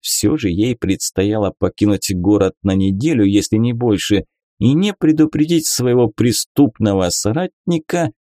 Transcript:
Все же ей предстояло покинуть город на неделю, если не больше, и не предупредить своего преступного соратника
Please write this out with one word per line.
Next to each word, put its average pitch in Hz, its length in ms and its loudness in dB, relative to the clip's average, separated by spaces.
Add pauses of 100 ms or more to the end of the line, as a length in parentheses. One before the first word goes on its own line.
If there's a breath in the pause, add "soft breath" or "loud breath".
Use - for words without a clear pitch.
Все - 320 -2
же 104 140 -2
ей 107 260 -2
предстояло 98 800 -2
покинуть 98 560 -2
город 95 480 2
на 98 140 0
неделю, 101 480 0
если 101 340 0
не 120 140 0
больше, 107 540 -2 (340)
и 127 140 2
не 196 200 0
предупредить 156 720 0
своего 123 440 0
преступного 107 1000 0
соратника 165 1000 -4 (120)